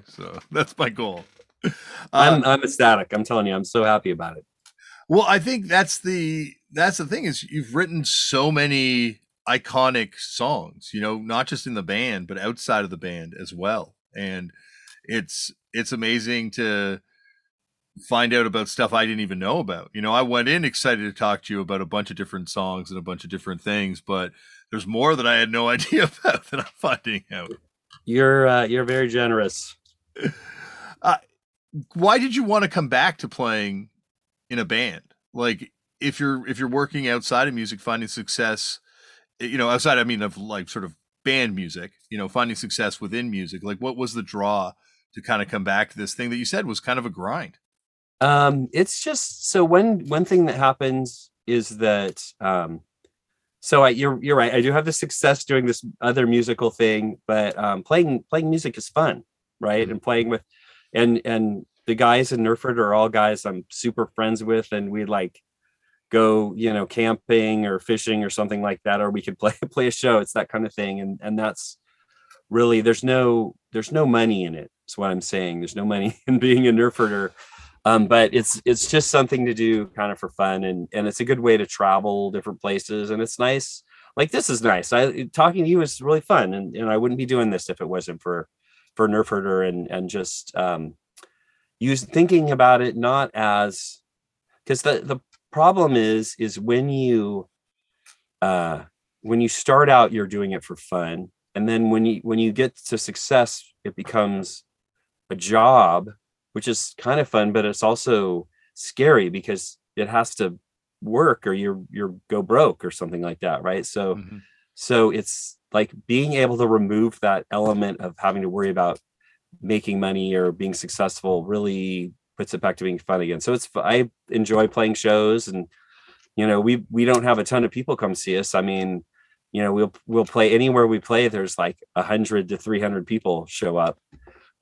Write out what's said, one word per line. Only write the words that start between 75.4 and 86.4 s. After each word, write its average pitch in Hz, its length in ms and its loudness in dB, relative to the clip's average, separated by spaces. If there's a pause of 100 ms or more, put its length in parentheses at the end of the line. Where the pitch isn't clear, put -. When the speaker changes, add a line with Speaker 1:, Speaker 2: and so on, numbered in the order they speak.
Speaker 2:
There's 85 160 -8
no 101 100 -6
money 104 380 -2
<laughs> - 40 -20
in 127 120 4
being 127 280 6
a 117 40 6
Nerforder. 110 600 2 (540)
Um, 110 220 6
but 113 260 6
it's, 113 320 0
it's 120 240 2
just 156 220 2
something 131 340 2
to 120 80 0
do 110 340 0
kind 104 240 -4
of 95 80 -10
for 92 100 -8
fun. 95 360 -2
And, 90 280 -4
and 104 140 -2
it's 104 140 -6
a 117 40 -4
good 131 140 0
way 117 180 4
to 101 80 0
travel 101 640 0
different 101 300 -8
places. 104 500 -6
And 107 100 -4
it's - 180 -6
nice. 127 440 -2 (340)
Like, 151 140 0
this - 180 -2
is 117 120 -2
nice. 98 320 2
I, 127 320 2
talking 170 380 2
to 160 60 0
you 175 120 4
is 139 200 -4
really 151 200 2
fun. 107 320 2